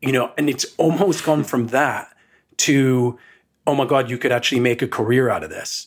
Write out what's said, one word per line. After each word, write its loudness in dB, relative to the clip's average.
you 0
know, 0
and 0
it's -6
almost 2
gone 2
from -2
that -2
to, 2
"Oh 2
my 0
God, 0
you -4
could 0
actually 0
make 2
a -2
career 2
out -2
of -12
this. -12